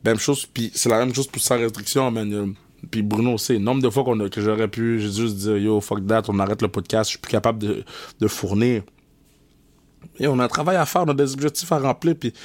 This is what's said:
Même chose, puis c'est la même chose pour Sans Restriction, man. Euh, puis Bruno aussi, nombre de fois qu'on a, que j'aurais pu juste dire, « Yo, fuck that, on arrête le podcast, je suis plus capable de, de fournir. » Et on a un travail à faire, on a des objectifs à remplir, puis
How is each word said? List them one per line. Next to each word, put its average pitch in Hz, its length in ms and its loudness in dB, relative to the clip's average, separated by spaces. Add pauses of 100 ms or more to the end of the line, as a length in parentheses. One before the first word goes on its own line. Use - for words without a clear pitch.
Même 113 140 4
chose, - 260 0
puis - 300 -6
c'est - 140 2
la 113 140 4
même 123 120 0
chose 131 100 0
pour - 160 -8
Sans 123 160 2
Restriction, 117 540 0
man. 107 200 -2
Euh, 104 140 -2 (460)
puis 110 100 -2
Bruno 107 320 0
aussi, 113 240 0
nombre 123 240 2
de 127 80 2
fois 131 140 0
qu'on 120 160 0
a, 98 100 -2
que 107 100 -6
j'aurais 107 280 0
pu 113 320 -2
juste 104 380 -2
dire, « 104 200 0
Yo, 104 240 2
fuck 101 240 -4
that, 110 220 2
on 101 100 0
arrête 98 240 0
le 107 60 2
podcast, 101 380 0
je - 80 -4
suis - 60 -12
plus - 120 -8
capable 113 260 2
de, 107 260 -4 (360)
de 107 80 2
fournir. » 104 560 0 (1400)
Et 139 80 0
on 135 120 2
a 123 60 4
un - 20 -2
travail 170 300 0
à 156 80 2
faire, 175 180 0
on 156 60 2
a 143 60 2
des 135 180 2
objectifs 147 380 -4
à 156 80 2
remplir, 139 360 0
puis 123 180 -4 (100)